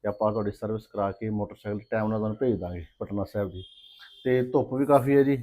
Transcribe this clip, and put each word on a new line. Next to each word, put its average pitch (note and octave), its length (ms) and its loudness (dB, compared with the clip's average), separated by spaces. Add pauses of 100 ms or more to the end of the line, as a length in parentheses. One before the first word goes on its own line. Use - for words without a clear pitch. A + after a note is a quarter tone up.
ਤੇ G#2 40 0
ਆਪਾਂ G#2+ 240 0
ਤੁਹਾਡੀ G#2 200 -2
ਸਰਵਿਸ A2 340 -6
ਕਰਾ G2+ 260 -2
ਕੇ A2 200 -6
ਮੋਟਰਸਾਈਕਲ G#2 480 -6 (100)
ਟਾਈਮ A2 180 0
ਨਾਲ A2 100 -2
ਤੁਹਾਨੂੰ G#2+ 180 -2
ਭੇਜ A#2 240 0
ਦਾਂਗੇ F2 240 -8 (140)
ਪਟਨਾ G2+ 260 -4
ਸਾਹਿਬ G2+ 260 -4
ਜੀ। F#2 120 -12 (640)
ਤੇ B2+ 180 2
ਧੁੱਪ B2+ 320 0
ਵੀ C3+ 120 0
ਕਾਫੀ C#3 300 6
ਹੈ C#3 60 8
ਜੀ C3+ 200 4